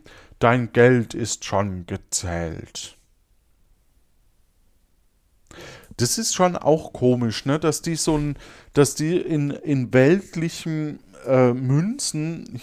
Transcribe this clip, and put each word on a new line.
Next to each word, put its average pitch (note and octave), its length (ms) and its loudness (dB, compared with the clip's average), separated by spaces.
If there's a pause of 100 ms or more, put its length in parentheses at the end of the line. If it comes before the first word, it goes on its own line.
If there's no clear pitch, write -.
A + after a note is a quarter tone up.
(380)
dein A#2+ 340 2
Geld A#2+ 420 6
ist A2+ 300 -8
schon G2 420 -2
gezählt." - 1080 -8 (3000)
Das - 220 -2
ist - 160 -4
schon F3+ 220 2
auch - 360 0
komisch, B2 520 0
ne? C#3 140 0
Dass D3+ 240 -2
die E3 140 -4
so D#3 200 0
ein, D3 200 -4 (360)
dass C#3+ 220 4
die D#3+ 220 -2
in, D3 340 0
in C#3 420 -2
weltlichen, D#3 1080 0 (260)
äh, B2+ 260 6
Münzen D#3 1120 -2